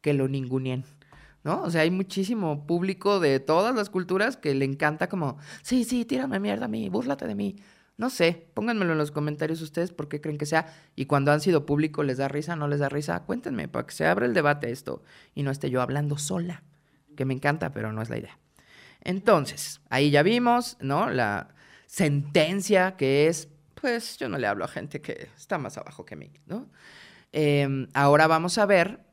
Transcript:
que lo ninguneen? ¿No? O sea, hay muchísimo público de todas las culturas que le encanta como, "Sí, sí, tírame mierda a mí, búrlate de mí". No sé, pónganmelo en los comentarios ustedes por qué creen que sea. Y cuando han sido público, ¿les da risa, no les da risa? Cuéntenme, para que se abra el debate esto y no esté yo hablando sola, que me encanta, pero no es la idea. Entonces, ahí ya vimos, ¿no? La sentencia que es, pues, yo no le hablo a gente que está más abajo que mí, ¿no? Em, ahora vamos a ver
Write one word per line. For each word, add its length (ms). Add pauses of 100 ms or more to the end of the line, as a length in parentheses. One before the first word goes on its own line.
que 120
lo 140
ninguneen? 560 (580)
¿No? 200
O 80
sea, 120
hay 80
muchísimo 760
público 540
de 200
todas 340
las 140
culturas 480
que 180
le 100
encanta 440
como, 300 (240)
"Sí, 220
sí, 200
tírame 360
mierda 240
a 40
mí, 200
búrlate 380
de 80
mí". 220 (420)
No 120
sé, 420
pónganmelo 400
en 60
los 120
comentarios 520
ustedes 280
por 180
qué 120
creen 180
que 60
sea. 300 (220)
Y 100
cuando 260
han 80
sido 240
público, 380
¿les 160
da 100
risa, 280
no 120
les 120
da 80
risa? 360
Cuéntenme, 440
para 180
que 80
se 100
abra 220
el 80
debate 360
esto 320 (320)
y 100
no 60
esté 200
yo 100
hablando 380
sola, 440 (540)
que 80
me 80
encanta, 400
pero 200
no 100
es 80
la 80
idea. 200 (640)
Entonces, 880
ahí 220
ya 120
vimos, 580
¿no? 280
La 460 (320)
sentencia 1120
que 320
es, 200 (320)
pues, 380
yo 100
no 80
le 120
hablo 160
a 40
gente 320
que 360
está 220
más 200
abajo 260
que 120
mí, 160 (140)
¿no? 220 (640)
Em, 640
ahora 320
vamos 320
a 80
ver 460